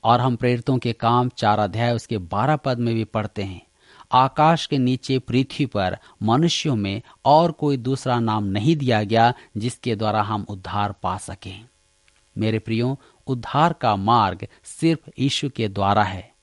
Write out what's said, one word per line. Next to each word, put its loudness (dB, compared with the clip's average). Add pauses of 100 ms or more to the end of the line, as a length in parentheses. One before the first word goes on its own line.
और 4
हम 2
प्रेरितों 0
के -2
काम 2
चार 0
अध्याय 0
उसके -4
बारह 0
पद -4
में 0
भी 0
पढ़ते -6
हैं, -12 (440)
"आकाश 4
के -4
नीचे 0
पृथ्वी -2
पर -2 (260)
मनुष्यों 2
में -4 (240)
और 6
कोई -2
दूसरा -2
नाम 0
नहीं 0
दिया 0
गया 4 (240)
जिसके -4
द्वारा 0
हम -4
उद्धार -6
पा -6
सकें।" -14 (720)
मेरे -2
प्रियो, -2 (280)
उद्धार 0
का 0
मार्ग 0 (160)
सिर्फ -2 (200)
यीशु -2
के -4
द्वारा 2
है -8